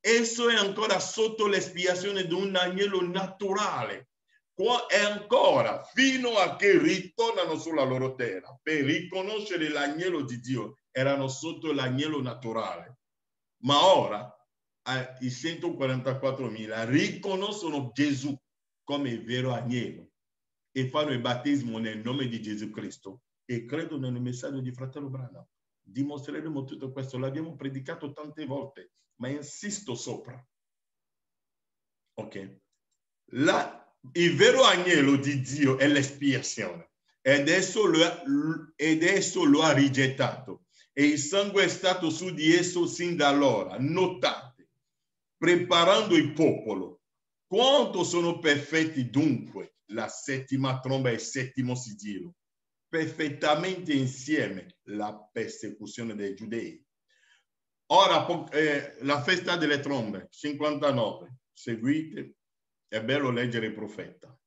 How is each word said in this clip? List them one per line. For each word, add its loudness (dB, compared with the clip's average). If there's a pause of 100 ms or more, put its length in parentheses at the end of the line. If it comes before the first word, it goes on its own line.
Esso 2
è 4
ancora 2
sotto 0
l'espiazione 0
di -2
un -2
agnello 0
naturale. -4 (420)
Qua 0
è 4
ancora, 4
fino 2
a 2
che 6
ritornano 0
sulla 0
loro -2
terra, -8
per 0
riconoscere -4
l'agnello -2
di -6
Dio, -6 (120)
erano 0
sotto -6
l'agnello -2
naturale. -8 (640)
Ma 4
ora, 4 (560)
eh, -6
i -4
centoquarantaquattromila -4
riconoscono -2
Gesù -2 (460)
come -6
il -8
vero -2
agnello -6 (680)
e -2
fanno -2
il -2
battesimo -2
nel -6
nome -4
di -8
Gesù -8
Cristo -14 (220)
e -8
credono -8
nel -6
messaggio -8
di -8
fratello -12
Branham. -14 (380)
Dimostreremo -8
tutto -12
questo, -10
l'abbiamo -6
predicato -10
tante -14
volte, -10 (240)
ma -8
insisto -8
sopra. -12 (1700)
Ok? -12 (720)
La, 0 (200)
il 4
vero 8
agnello 6
di 0
Dio 2
è 6
l'espiazione, -2 (300)
ed 4
esso 2
lo 6
ha, -2 (540)
ed 2
esso 2
lo 8
ha 6
rigettato, 0 (260)
e 2
il 2
sangue 2
è 2
stato 0
su -6
di 4
esso 2
sin -4
da 6
allora. 2
Notate, -2 (680)
preparando 4
il 4
popolo. 0 (460)
Quanto 4
sono 0
perfetti 0
dunque -2 (200)
la -6
settima -4
tromba 0
e 0
il -4
settimo -4
sigillo? -12 (540)
Perfettamente -2
insieme -2
la -6 (160)
persecuzione -10
dei -6
giudei. -10 (1080)
Ora, 6
po-, -4
eh, 0
la 0
festa 0
delle 2
trombe, -4
cinquantanove, -2 (140)
seguite, -4 (500)
è -4
bello 0
leggere -2
il -6
profeta. -14 (100)